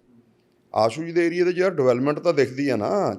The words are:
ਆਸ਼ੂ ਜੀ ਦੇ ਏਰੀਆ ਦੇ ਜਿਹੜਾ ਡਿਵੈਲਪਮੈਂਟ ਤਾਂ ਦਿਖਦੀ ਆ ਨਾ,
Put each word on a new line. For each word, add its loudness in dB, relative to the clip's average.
ਆਸ਼ੂ 0
ਜੀ -10
ਦੇ 2
ਏਰੀਆ 0
ਦੇ 0
ਜਿਹੜਾ 0
ਡਿਵੈਲਪਮੈਂਟ 0
ਤਾਂ 0
ਦਿਖਦੀ 0
ਆ 0
ਨਾ, -2